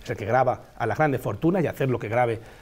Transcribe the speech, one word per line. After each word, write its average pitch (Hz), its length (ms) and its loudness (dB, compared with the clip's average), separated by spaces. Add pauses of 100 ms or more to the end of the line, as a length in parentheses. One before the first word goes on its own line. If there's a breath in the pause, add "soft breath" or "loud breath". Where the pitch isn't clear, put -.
es - 60 -6
el 113 60 -6
que 104 100 -8
grava 123 340 2 (160)
a 113 100 -2
las 104 120 0
grandes 147 240 2
fortunas, 160 420 0
y - 40 2
hacer 117 220 -2
lo 120 80 0
que 110 100 -6
grave 117 320 2 (220 loud breath)